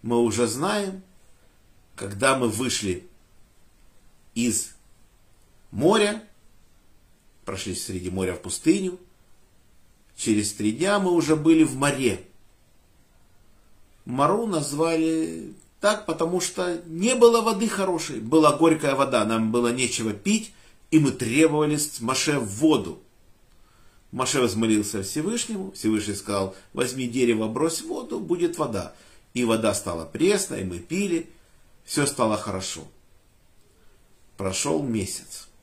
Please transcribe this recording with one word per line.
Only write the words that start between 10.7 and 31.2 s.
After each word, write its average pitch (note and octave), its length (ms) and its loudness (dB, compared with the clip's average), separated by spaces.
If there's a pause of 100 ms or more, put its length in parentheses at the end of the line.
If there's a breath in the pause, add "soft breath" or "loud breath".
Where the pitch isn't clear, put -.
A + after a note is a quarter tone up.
дня F#3 280 0
мы F#3 120 0
уже D#3 240 2
были D#3 280 6
в C3 120 0
море. C3 500 0 (1800)
Мару D3+ 400 0
назвали D#3+ 1080 -2 (280)
так, G#3 240 0
потому E3 340 -2
что F3 460 -4
не F3+ 300 0
было A#3 260 8
воды A3 260 0
хорошей, D#3+ 540 -2
была D3 340 4
горькая D#3 400 4
вода, C3 300 2
нам A2 260 0
было A#2+ 220 2
нечего A#2 400 -2
пить, G#3 400 -2 (380 soft breath)
и D#3+ 80 8
мы C#3 120 4
требовали D3+ 680 2
с - 220 -6
Моше C3+ 380 0
воду. A2+ 640 0 (1120 soft breath)
Моше C3 280 -2
возмолился A2 640 2
Всевышнему, D#3+ 680 -6
Всевышний G#2 420 -2
сказал: G2 420 -4 (180 loud breath)
«Возьми B2 340 -4
дерево, A#2 400 2
брось C#3+ 340 -2
в - 60 -14
воду, C#4+ 320 -8
будет E3+ 400 -2
вода». G#2+ 340 -4 (400 soft breath)
И B2 100 0
вода A2+ 300 2
стала E2+ 320 -6
пресной, E3 580 0
мы F2 140 -6
пили, E3+ 520 -4 (540 soft breath)